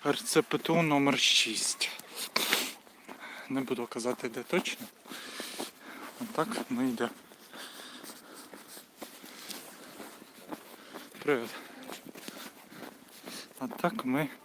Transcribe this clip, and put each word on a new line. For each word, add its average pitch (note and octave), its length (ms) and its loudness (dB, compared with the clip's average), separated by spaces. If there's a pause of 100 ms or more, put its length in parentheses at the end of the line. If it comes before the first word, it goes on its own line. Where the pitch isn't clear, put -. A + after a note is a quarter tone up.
Р C#3+ 160 4
Ц D3+ 200 6
П - 160 2
Т E3 160 4
У E3+ 80 8
номер C#3+ 380 8
шість. - 680 6 (1600)
Не C3 120 2
буду A#2+ 260 0
казати, B2 420 0
де A#2+ 140 -6
точно. - 440 0 (1300)
Отак G#3 260 0 (220)
ми B2+ 200 4
йдемо. A#2 200 2 (4000)
Привіт. A#2+ 260 2 (2000)
А C3 80 -4
так B2+ 380 0
ми C3+ 240 4 (160)